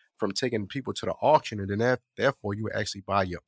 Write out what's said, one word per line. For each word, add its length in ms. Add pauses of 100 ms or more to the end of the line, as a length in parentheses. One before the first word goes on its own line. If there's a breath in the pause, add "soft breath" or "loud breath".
(180)
from 140
taking 360
people 260
to 120
the 80
auction, 460
and 100
then 100
that, 220 (160)
therefore 380
you 80
would 120
actually 260
buy 220
your 240